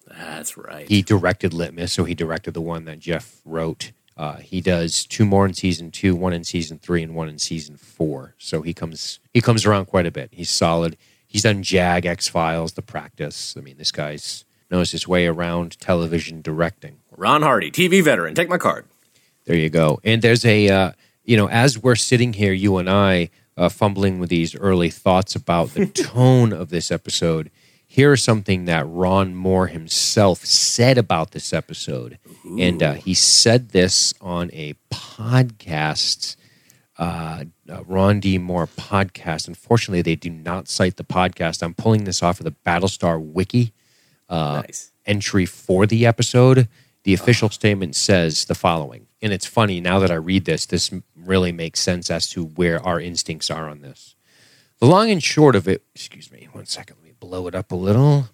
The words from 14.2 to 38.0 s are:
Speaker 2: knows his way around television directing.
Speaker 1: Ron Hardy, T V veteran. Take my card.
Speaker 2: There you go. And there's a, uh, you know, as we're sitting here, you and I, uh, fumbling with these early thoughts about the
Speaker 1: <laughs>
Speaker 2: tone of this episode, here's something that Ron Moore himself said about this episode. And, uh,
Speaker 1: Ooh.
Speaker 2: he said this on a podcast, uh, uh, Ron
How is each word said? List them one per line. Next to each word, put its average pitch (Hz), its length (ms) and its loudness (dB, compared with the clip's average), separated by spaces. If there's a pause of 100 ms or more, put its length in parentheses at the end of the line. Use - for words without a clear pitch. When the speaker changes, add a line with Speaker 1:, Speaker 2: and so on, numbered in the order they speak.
Speaker 2:
knows 90 220 0
his 82 160 -8
way 87 200 2
around 85 520 -4
television 82 640 -4
directing. 78 560 -6 (180)
Speaker 1:
Ron 127 280 2
Hardy, 110 280 0
T 180 160 2
V 190 140 6
veteran. 95 340 2
Take 175 140 0
my 180 80 0
card. - 280 -2 (600)
Speaker 2:
There 82 100 0
you 78 140 0
go. 78 340 2
And 113 180 2
there's 120 240 4
a, 107 240 6
uh, 95 220 2 (320)
you 117 140 4
know, 101 120 2
as 117 300 2
we're 123 160 4
sitting 120 380 2
here, 101 200 0
you 95 240 2
and 90 120 -2
I, 95 400 2 (280)
uh, 87 120 2
fumbling 98 500 0
with 87 100 -4
these 82 260 0
early 92 340 2
thoughts 92 460 2
about 85 400 -2
the 196 100 0
Speaker 1:
<laughs> - 20 0
Speaker 2:
tone 127 680 4
of 85 160 -8
this 85 220 -4
episode, 80 600 -2 (340)
here's 139 380 4
something 98 420 0
that 80 220 0
Ron 92 480 0
Moore 92 320 2
himself 87 760 0
said - 540 2
about 90 340 0
this - 220 -8
episode. 71 640 -8 (420)
And, 90 220 -2
uh, 76 160 2
Speaker 1:
Ooh. 78 40 -16
Speaker 2:
he 92 120 -4
said 117 560 4
this - 520 2
on 87 320 -6
a 76 200 -12 (640)
podcast, 80 1000 -2 (600)
uh, 82 460 -6 (260)
uh, 92 160 -14
Ron 95 340 2